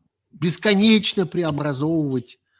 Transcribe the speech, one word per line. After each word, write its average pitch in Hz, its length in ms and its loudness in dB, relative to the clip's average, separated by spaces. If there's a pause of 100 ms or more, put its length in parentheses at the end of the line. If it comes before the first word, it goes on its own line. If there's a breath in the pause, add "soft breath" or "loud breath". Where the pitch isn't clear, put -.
(320)
бесконечно 202 920 2
преобразовывать 147 1120 -4 (220 soft breath)